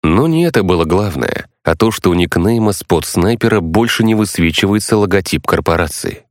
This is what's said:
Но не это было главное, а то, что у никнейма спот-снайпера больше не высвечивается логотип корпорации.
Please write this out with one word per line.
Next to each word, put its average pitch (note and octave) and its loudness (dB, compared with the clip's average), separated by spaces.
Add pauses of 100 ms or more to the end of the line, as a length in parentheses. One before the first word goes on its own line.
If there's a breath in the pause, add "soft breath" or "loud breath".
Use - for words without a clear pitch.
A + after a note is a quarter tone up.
Но G2 2
не E3 2
это A#2+ 0
было F2 2
главное, E2 -2 (160)
а E2 0
то, A2 2
что - -2
у - 2
никнейма G2+ 2
спот-снайпера A2+ 0
больше G#2 0
не A2 2
высвечивается G2+ 0
логотип F#2+ 0
корпорации. - -2